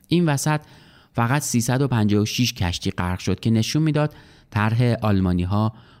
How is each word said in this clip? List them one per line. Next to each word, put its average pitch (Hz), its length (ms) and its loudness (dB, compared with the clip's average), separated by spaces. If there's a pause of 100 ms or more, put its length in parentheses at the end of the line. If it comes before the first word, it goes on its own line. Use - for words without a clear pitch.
این 170 180 2
وسط 151 340 0 (520)
فقط 117 300 0
سیصد 123 400 0
و 135 60 0
پنجاه 104 340 2
و 107 40 0
شش 120 260 -2
کشتی 92 380 -4
غرق 90 280 -4
شد - 220 -4
که 113 100 0
نشون 113 320 0
می‌داد 151 320 0 (360)
طرح 113 520 0
آلمانی‌ها 98 680 0 (280)